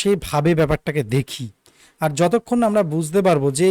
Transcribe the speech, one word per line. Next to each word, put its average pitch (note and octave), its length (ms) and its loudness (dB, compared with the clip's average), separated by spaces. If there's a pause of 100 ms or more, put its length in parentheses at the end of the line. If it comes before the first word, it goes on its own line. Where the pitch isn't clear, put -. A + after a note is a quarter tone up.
সেইভাবে E3 580 0
ব্যাপারটাকে D3+ 420 0 (140)
দেখি। C3+ 320 -4 (560)
আর D#3+ 60 0 (100)
যতক্ষণ A3+ 400 0 (100)
আমরা G#3 140 2 (100)
বুঝতে D#3+ 340 -2
পারবো D3 200 2 (120)
যে F3+ 120 2